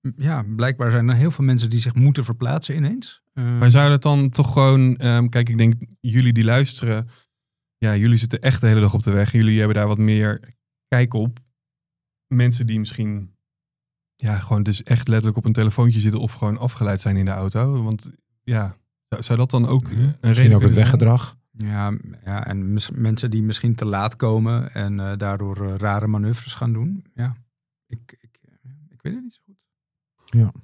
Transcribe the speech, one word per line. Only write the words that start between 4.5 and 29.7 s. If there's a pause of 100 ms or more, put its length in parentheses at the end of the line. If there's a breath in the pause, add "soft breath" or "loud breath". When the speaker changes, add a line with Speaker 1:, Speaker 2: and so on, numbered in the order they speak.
Speaker 2:
gewoon,
ehm,
kijk,
ik
denk (260)
jullie
die
luisteren, (720 loud breath)
ja,
jullie
zitten
echt
de
hele
dag
op
de
weg.
Jullie
hebben
daar
wat
meer (400)
kijk
op. (880)
Mensen
die
misschien, (800)
ja,
gewoon
dus
echt
letterlijk
op
een
telefoontje
zitten
of
gewoon
afgeleid
zijn
in
de
auto.
Want (340)
ja, (320)
zou,
zou
dat
dan
ook,
Speaker 3:
Ja,
Speaker 2:
eh,
een (160)
Speaker 3:
misschien
Speaker 2:
reden
Speaker 3:
ook
het
Speaker 2:
kunnen
zijn?
Speaker 3:
weggedrag. (160)
Speaker 1:
Ja,
m-, (240)
ja,
en
mis-,
mensen
die
misschien
te
laat
komen
en,
eh,
daardoor,
eh,
rare
manoeuvres
gaan
doen. (100)
Ja, (500)
ik,
ik,
eh, (180)
ik
weet
het
niet
zo
goed. (840)